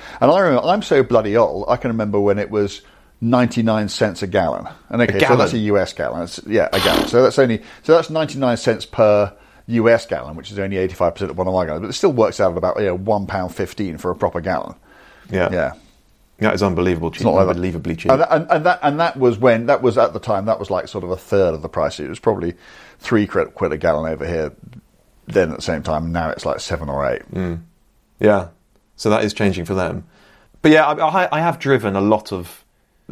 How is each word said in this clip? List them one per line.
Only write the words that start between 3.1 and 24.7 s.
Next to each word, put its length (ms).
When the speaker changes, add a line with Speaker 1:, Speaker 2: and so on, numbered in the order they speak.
Speaker 1:
ninety-nine 680
cents 340
a 40
gallon. 400
And 140
okay, 140
Speaker 2:
A 100
Speaker 1:
so 80
that's 160
Speaker 2:
gallon? 120
Speaker 1:
a 40
U 100
S 160
gallon. 300
It's, 240
yeah, 260
a 60
gallon. 280
So 140
that's 160
only, 240
so 100
that's 160
ninety-nine 480
cents 300
per 440
U 220
S 180
gallon, 280
which 160
is 60
only 200
eighty-five 360
percent 160
of 80
one 100
of 60
my 120
gallons, 180
but 60
it 40
still 200
works 260
out 140
at 40
about, 220
you 80
know, 100
one 300
pound 260
fifteen 460
for 100
a 60
proper 260
gallon. 320
Speaker 2:
Yeah. 220
Speaker 1:
Yeah. 220
Speaker 2:
That 180
is 80
unbelievable 480
cheap, 60
Speaker 1:
It's 80
not 100
like 100
that. 60
Speaker 2:
unbelievably 460
cheap. 140
Speaker 1:
And, 160
and, 220
and 160
that, 160
and 180
that 180
was 200
when, 300
that 160
was 160
at 140
the 60
time, 260
that 120
was, 140
like, 160
sort 160
of 80
a 40
third 380
of 80
the 80
price. 300
It 100
was 80
probably 380
three 300
cri-, 180
quid 260
a 60
gallon 340
over 140
here 260